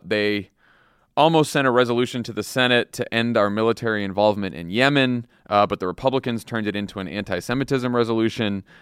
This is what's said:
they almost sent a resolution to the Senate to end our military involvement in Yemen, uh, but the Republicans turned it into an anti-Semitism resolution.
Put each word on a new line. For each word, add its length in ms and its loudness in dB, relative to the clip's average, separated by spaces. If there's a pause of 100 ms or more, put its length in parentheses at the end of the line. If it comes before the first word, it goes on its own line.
they 460 -2 (640)
almost 340 4
sent 160 2
a 60 4
resolution 500 2
to 100 -10
the 120 -6
Senate 480 0
to 200 -6
end 240 0
our 140 4
military 540 0
involvement 500 0
in 160 -10
Yemen, 560 2 (240)
uh, 160 4
but 140 -4
the 80 -4
Republicans 560 -2
turned 240 -4
it 80 -4
into 240 -8
an 80 -8
anti-Semitism 880 -2
resolution. 680 0 (200)